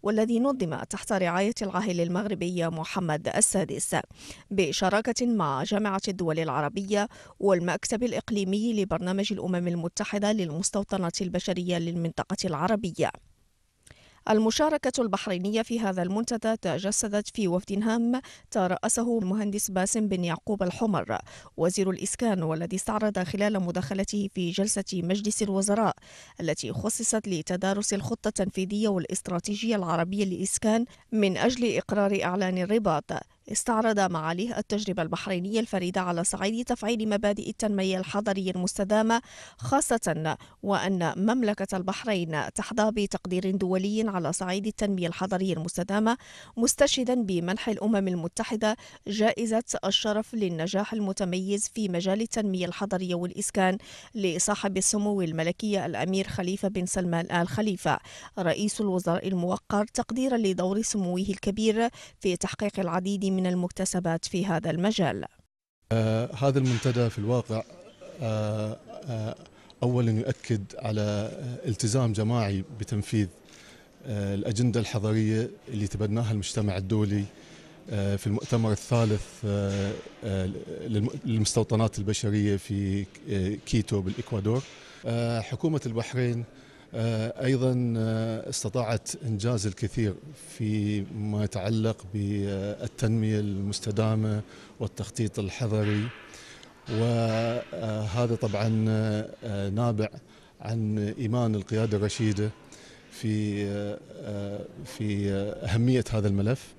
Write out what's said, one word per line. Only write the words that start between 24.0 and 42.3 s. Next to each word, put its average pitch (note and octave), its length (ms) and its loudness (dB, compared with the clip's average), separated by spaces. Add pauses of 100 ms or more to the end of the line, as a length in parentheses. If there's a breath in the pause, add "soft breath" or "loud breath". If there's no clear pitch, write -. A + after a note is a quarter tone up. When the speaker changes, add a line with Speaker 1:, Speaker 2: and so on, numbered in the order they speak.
Speaker 1:
في F3+ 180 0
جلسة G3 320 0 (100)
مجلس G3 500 0
الوزراء G3+ 520 2 (460 loud breath)
التي D#3 320 -2
خصصت A3 540 -2
لتدارس F#3+ 680 0
الخطة G3+ 340 -2
التنفيذية G3+ 600 0
والاستراتيجية G3+ 880 -2
العربية F3+ 500 0
للإسكان G#3+ 600 2 (260 loud breath)
من G3 260 4
أجل A#3+ 400 2
إقرار G3 460 2
إعلان F#3 340 0
الرباط، F#3+ 540 0 (400 soft breath)
استعرض A3 480 2
معاليه F3+ 580 0
التجربة G3+ 460 -2
البحرينية F#3+ 560 -2
الفريدة F#3 420 0
على F3 220 0
صعيد A3 420 -2
تفعيل A3 440 0
مبادئ G#3 400 0
التنمية F#3+ 500 0
الحضرية G3 520 -2
المستدامة G#3 720 2 (360 loud breath)
خاصة، D#3+ 800 0 (260 loud breath)
وأن F#3+ 540 2
مملكة G#3 600 2
البحرين F3+ 800 -2